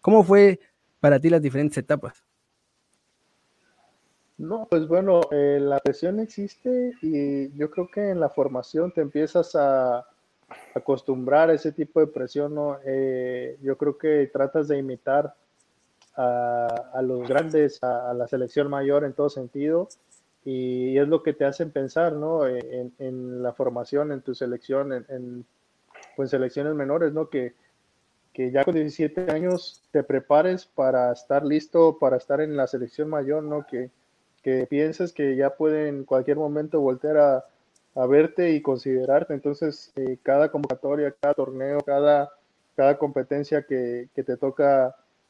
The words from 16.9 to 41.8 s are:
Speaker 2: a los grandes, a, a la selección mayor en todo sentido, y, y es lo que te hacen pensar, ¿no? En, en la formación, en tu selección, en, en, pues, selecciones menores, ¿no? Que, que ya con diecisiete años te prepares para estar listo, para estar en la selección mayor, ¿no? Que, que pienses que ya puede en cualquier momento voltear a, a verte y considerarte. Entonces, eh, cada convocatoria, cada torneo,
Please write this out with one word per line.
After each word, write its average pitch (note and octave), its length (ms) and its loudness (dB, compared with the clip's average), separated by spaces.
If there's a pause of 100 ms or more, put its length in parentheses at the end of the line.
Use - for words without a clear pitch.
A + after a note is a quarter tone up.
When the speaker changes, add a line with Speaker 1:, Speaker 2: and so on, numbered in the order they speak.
Speaker 2:
a C3 80 -4
los B2+ 280 -4
grandes, D3+ 540 0
a, B2 280 -4
a B2 40 -4
la B2 120 -4
selección C#3 420 -2
mayor C#3+ 360 0
en C3+ 80 -6
todo C#3+ 180 -2
sentido, D3 580 -4 (560)
y, B2+ 460 -4
y C3+ 80 2
es C#3+ 100 4
lo D#3 140 2
que D3+ 100 -2
te - 120 -2
hacen C#3+ 260 -4
pensar, D#3 420 -2
¿no? D3+ 340 -2
En, B2 520 -6
en B2+ 440 -10
la B2 100 -4
formación, C3 600 -4
en C3+ 80 -8
tu B2+ 140 -8
selección, C3+ 580 -6
en, B2 160 -8
en, B2 380 -14 (720)
pues, C3+ 140 -4
selecciones C#3+ 440 -2
menores, D3 380 -2
¿no? D#3 180 -4
Que, B2+ 240 -6 (760)
que B2+ 180 -4
ya C#3 140 2
con F3+ 100 0
diecisiete D#3 560 -2
años F3 520 -4 (100)
te D3 100 2
prepares D3+ 640 0
para B2+ 460 0
estar C#3+ 340 -2
listo, D#3 520 2
para C3 180 2
estar C#3 240 -2
en D3+ 160 -4
la C3 100 0
selección B2+ 420 -6
mayor, D3+ 360 -4
¿no? D3 220 -6
Que, B2+ 240 -8 (520)
que C3 240 0
pienses D#3 480 -2
que C#3 220 -2
ya C3+ 200 0
puede D#3 320 0
en C#3 160 -8
cualquier C3+ 320 0
momento D3+ 420 -2
voltear C#3+ 380 0
a, C#3 280 4 (500)
a B2+ 120 0
verte D#3 440 4
y D3+ 100 2
considerarte. C3 720 0
Entonces, C#3+ 640 -6
eh, C3 260 -4
cada C#3+ 280 4
convocatoria, C#3+ 680 -4
cada C#3+ 140 0
torneo, C3+ 480 -4